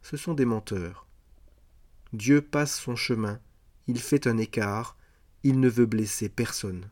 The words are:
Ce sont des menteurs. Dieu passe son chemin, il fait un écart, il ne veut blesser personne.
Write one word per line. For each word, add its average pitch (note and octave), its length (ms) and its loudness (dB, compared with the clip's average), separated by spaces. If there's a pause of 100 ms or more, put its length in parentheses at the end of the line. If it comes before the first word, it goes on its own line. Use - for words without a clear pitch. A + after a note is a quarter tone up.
Ce - 140 -12
sont E3+ 180 -4
des C#3+ 120 2
menteurs. G2+ 640 -4 (1040)
Dieu B2 280 4
passe D3 380 -2
son B2 160 -6
chemin, A2 460 -2 (460)
il A#2+ 120 -2
fait C#3 280 2
un A2+ 100 2
écart, A2 580 -2 (480)
il C3 160 4
ne C3 80 6
veut A#2 180 6
blesser G#2+ 440 -2
personne. G2 640 -6